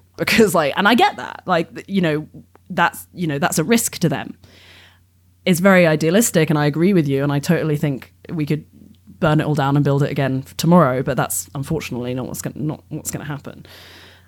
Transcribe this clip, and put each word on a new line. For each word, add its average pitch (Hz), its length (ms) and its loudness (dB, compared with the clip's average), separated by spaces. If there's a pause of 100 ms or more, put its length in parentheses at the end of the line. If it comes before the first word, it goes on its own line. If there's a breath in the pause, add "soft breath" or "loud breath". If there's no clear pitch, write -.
(180)
Because, 190 380 2
like, 156 220 0
and 196 100 2
I 233 80 4
get 359 220 2
that, - 280 -14
like, 170 300 -2
th-, 156 140 -16
you 196 120 0
know, 156 260 -2 (420)
that's, - 440 -2
you 170 140 -6
know, 143 120 -4
that's 170 200 -2
a 160 60 0
risk 226 340 0
to 165 100 2
them. 127 280 -8 (1080 loud breath)
It's 175 140 2
very 180 260 6
idealistic, 160 640 2
and 156 80 2
I 147 80 2
agree 160 280 2
with 165 140 4
you, 135 160 0
and 143 100 0
I 143 60 0
totally 151 380 0
think 143 360 -4 (160)
we 165 160 -4
could 151 200 -4 (540)
burn 156 220 2
it - 40 0
all 147 100 0
down 139 200 0
and 147 80 4
build 143 200 2
it 135 80 -2
again 131 360 -2
f-, - 80 -20
tomorrow, 151 480 4
but 135 140 -2
that's - 360 -4
unfortunately 127 600 -6
not 127 140 -6
what's - 140 -12
gon-, - 140 -10
not - 340 -8
what's - 220 -10
gonna - 140 -10
happen. - 400 -12 (640 loud breath)